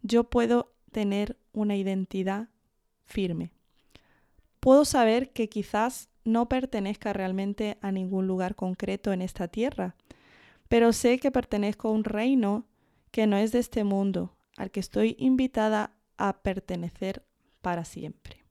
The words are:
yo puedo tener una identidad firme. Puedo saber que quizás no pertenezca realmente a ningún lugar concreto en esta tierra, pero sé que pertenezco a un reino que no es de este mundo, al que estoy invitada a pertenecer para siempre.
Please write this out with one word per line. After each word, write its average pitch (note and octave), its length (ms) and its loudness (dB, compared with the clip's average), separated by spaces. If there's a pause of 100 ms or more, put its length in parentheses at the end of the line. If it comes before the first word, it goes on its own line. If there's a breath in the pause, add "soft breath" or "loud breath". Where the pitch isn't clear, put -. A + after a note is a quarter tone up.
yo A#3 240 2
puedo A#3+ 500 0 (160)
tener G#3 480 -4 (140)
una G#3 240 -2
identidad F#3+ 720 -4 (560)
firme. E3+ 480 -4 (1080 soft breath)
Puedo C#4 260 8
saber B3 480 2
que A3 160 -4
quizás A3 580 -4 (160)
no A#3 240 0
pertenezca A3 640 -4
realmente G3 680 -4
a G3 100 -4
ningún F#3+ 340 -2
lugar F#3 280 -2
concreto F#3+ 580 -4
en F#3 80 -2
esta F#3 280 -6
tierra, G#3+ 460 -4 (760 soft breath)
pero A#3 260 6
sé B3+ 240 2
que C4+ 120 0
pertenezco G#3+ 580 -2
a A3 40 0
un A3 120 0
reino G#3+ 640 0 (440)
que A3 160 2
no G3+ 100 4
es G#3+ 160 2
de A#3+ 60 2
este A#3 260 -2
mundo, G3 500 0 (220)
al F#3+ 140 -10
que G3 100 -6
estoy G#3+ 380 0
invitada B3+ 760 0 (220)
a G3 260 -4
pertenecer F#3 840 -6 (340)
para F3 240 -4
siempre. - 680 -16